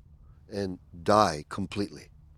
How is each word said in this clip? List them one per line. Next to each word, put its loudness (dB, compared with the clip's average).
and -6
die 4
completely -8